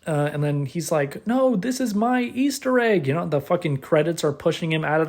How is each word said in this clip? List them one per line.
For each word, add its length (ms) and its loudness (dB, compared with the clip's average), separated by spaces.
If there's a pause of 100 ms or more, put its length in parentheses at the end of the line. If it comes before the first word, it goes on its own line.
Uh, 240 0
and 120 -2
then 220 0
he's 260 -6
like, 360 -2
No, 280 2
this 240 -2
is 140 -2
my 280 2
Easter 580 0
egg. 280 4
You 60 2
know, 140 -2
the 140 0
fucking 360 -2
credits 460 0
are 80 2
pushing 400 -2
him 140 0
out 160 0
of 80 0